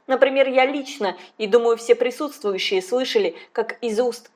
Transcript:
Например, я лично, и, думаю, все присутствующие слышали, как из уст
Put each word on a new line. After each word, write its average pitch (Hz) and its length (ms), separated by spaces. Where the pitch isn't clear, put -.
Например, 269 420
я 262 160
лично, 269 520
и, - 80
думаю, 233 320
все 226 160
присутствующие 226 880
слышали, 214 540
как 214 300
из 220 180
уст 240 360